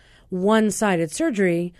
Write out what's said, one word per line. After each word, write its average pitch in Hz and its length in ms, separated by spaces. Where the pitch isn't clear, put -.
one-sided 196 840
surgery 185 680